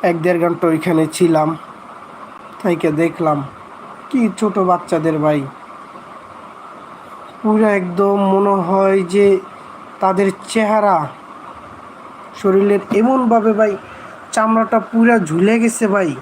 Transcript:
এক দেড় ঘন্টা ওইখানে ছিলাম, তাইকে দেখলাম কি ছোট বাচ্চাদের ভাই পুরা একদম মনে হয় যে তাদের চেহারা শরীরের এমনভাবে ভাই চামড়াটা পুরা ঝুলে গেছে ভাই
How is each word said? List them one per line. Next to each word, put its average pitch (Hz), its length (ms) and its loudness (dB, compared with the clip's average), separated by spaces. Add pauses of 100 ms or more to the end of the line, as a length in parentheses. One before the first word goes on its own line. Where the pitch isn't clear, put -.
(100)
এক 170 140 0
দেড় 175 200 2
ঘন্টা 170 300 0
ওইখানে 160 300 2 (140)
ছিলাম, 160 320 4 (1080)
তাইকে 170 300 0 (120)
দেখলাম 160 360 0 (720)
কি 262 120 0 (180)
ছোট 208 160 0 (140)
বাচ্চাদের 165 560 0
ভাই 151 140 2 (2000)
পুরা 214 300 4 (100)
একদম 190 360 0 (180)
মনে 196 220 4 (120)
হয় 196 320 2 (140)
যে 202 120 6 (760)
তাদের 190 260 2 (240)
চেহারা 208 460 2 (1400)
শরীরের 196 420 4 (180)
এমনভাবে 233 600 4
ভাই 214 120 4 (600)
চামড়াটা 226 460 2 (120)
পুরা 233 240 4 (140)
ঝুলে 185 340 2
গেছে 233 300 0
ভাই 190 160 2 (120)